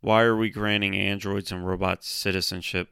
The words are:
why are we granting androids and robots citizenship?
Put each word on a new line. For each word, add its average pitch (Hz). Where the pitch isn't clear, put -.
why 110
are 113
we 110
granting 104
androids 98
and 90
robots 92
citizenship? 92